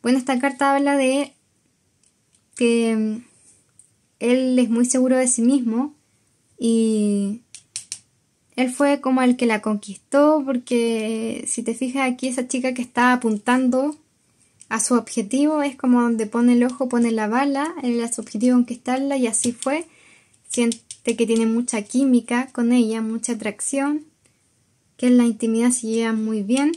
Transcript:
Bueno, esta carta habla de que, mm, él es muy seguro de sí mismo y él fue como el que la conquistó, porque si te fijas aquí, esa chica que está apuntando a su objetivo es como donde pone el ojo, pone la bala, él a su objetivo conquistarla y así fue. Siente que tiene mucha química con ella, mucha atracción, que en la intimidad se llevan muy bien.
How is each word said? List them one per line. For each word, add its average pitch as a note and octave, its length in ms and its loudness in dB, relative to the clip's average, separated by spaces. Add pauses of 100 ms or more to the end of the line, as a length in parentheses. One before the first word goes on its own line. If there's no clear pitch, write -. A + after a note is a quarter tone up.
Bueno, B3 160 2
esta B3+ 200 -2
carta C#4 360 0
habla C#4+ 220 2
de C4+ 380 0 (1200)
que, A#3 400 2
mm, A3 280 -4 (920)
él B3+ 400 2
es A#3+ 120 4
muy A#3+ 160 2
seguro B3+ 300 2
de B3+ 120 2
sí B3 120 0
mismo B3 540 0 (640)
y G#3+ 840 0 (1160)
él B3+ 100 0
fue C#4+ 300 2
como C4 220 0
el B3 140 4
que B3 100 0
la G#3+ 160 0
conquistó, C#4 840 0
porque A3+ 1000 -4
si - 160 -6
te A#3 120 -4
fijas C4 360 -2
aquí, B3+ 180 -4
esa B3 180 -4
chica B3+ 280 -4
que B3+ 80 -6
está B3 320 2
apuntando B3 840 0 (720)
a A3+ 120 -4
su B3 140 0
objetivo C4 680 -2
es C#4+ 140 -4
como B3 260 2
donde A3+ 240 -2
pone A#3+ 260 2
el A#3+ 120 4
ojo, B3+ 240 -4
pone A#3 220 0
la A3 160 -2
bala, C#4 560 -2
él A#3 200 -2
a A#3 100 -6
su - 80 -8
objetivo B3 360 0
conquistarla B3+ 600 -2
y B3+ 100 0
así A#3 260 -2
fue. D4 340 -4 (640)
Siente A#3 680 -4
que A#3 100 0
tiene A3+ 200 2
mucha A3+ 360 -2
química B3 680 0
con A#3 200 0
ella, A3+ 280 2
mucha A3 320 -6
atracción, C#4 720 -4 (920)
que B3 100 -2
en B3 100 6
la A#3+ 80 6
intimidad A3+ 460 0
se B3 160 -4
llevan A3+ 360 -2
muy A3 200 -4
bien. C4+ 340 0